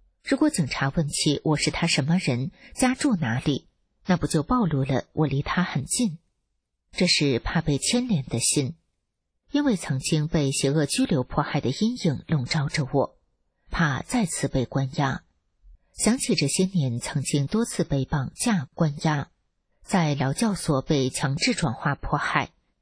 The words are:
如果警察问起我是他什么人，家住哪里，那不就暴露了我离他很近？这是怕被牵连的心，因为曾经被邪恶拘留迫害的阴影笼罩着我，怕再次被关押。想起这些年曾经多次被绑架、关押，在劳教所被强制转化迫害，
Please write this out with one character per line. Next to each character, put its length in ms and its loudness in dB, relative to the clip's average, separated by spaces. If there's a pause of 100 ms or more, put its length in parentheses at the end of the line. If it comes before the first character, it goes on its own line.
(240)
如 120 0
果 140 4
警 160 0
察 300 -2
问 120 0
起 360 0
我 120 2
是 140 0
他 160 -2
什 180 0
么 120 2
人， 340 0 (240)
家 220 2
住 180 2
哪 240 0
里， 300 -2 (380)
那 100 4
不 100 -2
就 160 2
暴 240 2
露 160 0
了 300 0
我 160 0
离 120 0
他 220 -2
很 220 -2
近？ 340 -2 (720)
这 160 0
是 320 2
怕 220 -2
被 180 0
牵 300 0
连 160 0
的 160 -4
心， 340 0 (800)
因 100 2
为 140 2
曾 240 -4
经 260 0
被 240 0
邪 220 0
恶 120 2
拘 220 0
留 160 0
迫 220 -2
害 160 -2
的 100 -2
阴 340 -2
影 220 0
笼 180 0
罩 240 -2
着 240 -2
我， 280 -2 (500)
怕 320 0
再 240 0
次 220 -4
被 160 0
关 320 -2
押。 260 -2 (720)
想 220 2
起 180 0
这 140 2
些 160 0
年 360 0
曾 220 -4
经 240 0
多 200 0
次 180 -4
被 220 0
绑 280 -2
架、 380 0
关 300 0
押， 280 0 (520)
在 320 2
劳 180 0
教 220 0
所 260 0
被 300 2
强 260 -2
制 160 0
转 220 -2
化 200 -2
迫 240 -2
害， 320 -2 (320)